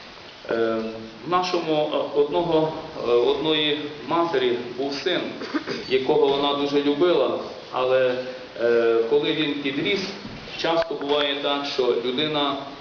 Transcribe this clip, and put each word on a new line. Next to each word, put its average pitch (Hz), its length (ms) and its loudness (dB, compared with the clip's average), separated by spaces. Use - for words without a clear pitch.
Е, 113 240 0
в 165 40 -4
нашому, 165 600 0
е, 147 260 0
одного, 160 540 2
е, 117 40 2
одної 147 680 2
матері 143 440 2
був 139 160 -4
син, 170 260 -2
якого 139 380 4
вона 139 260 2
дуже 143 300 0
любила, 143 560 4
але, 127 440 2
е, 117 340 4
коли 147 240 4
він 147 200 0
підріс, 165 480 -2
часто 165 340 0
буває 143 480 0
так, 143 220 -2
що 123 300 2
людина 143 500 0